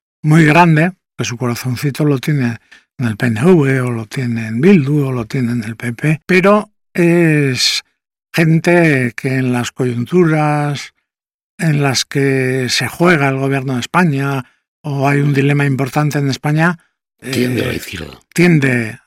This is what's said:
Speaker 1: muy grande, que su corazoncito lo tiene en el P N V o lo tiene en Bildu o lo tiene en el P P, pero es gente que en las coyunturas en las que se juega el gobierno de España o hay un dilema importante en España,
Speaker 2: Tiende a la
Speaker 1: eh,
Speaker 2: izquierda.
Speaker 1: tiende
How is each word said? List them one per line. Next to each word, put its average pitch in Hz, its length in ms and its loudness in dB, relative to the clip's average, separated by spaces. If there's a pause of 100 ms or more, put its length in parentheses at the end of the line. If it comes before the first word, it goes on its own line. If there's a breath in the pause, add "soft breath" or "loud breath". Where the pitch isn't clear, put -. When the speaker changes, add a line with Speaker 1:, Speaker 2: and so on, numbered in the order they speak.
(220)
Speaker 1:
muy 156 220 4
grande, 160 480 4 (240)
que 123 80 -6
su 120 140 -8
corazoncito 127 680 -4
lo 147 140 2
tiene 123 400 -2 (400 soft breath)
en 123 80 -4
el 110 100 -2
P 127 120 -2
N 110 140 -2
V 139 380 4
o 123 100 -2
lo 113 140 -6
tiene 117 440 -6
en 113 120 -4
Bildu 147 460 4
o 131 60 -4
lo 120 120 -4
tiene 120 280 -2
en 120 120 -4
el 113 120 -10
P 123 180 -8
P, 151 320 -2
pero 196 440 2 (220)
es 160 920 0 (520)
gente 160 840 2
que 131 200 -4
en 131 160 -2
las 120 200 -4
coyunturas 147 1200 -2 (640)
en 147 260 0
las 135 220 -2
que 131 640 -2
se 120 200 -4
juega 160 420 2
el 135 80 -4
gobierno 139 360 -4
de 120 60 -4
España 139 640 -2 (380 soft breath)
o 139 260 -2
hay 143 120 2
un 143 120 0
dilema 143 320 0
importante 139 540 -2
en 143 100 -2
España, 156 500 -2 (540)
Speaker 2:
Tiende 123 300 -2
a 90 40 -4
la 85 60 -6
Speaker 1:
eh, 82 40 -6
Speaker 2:
izquierda. 80 440 -14 (120)
Speaker 1:
tiende 135 760 2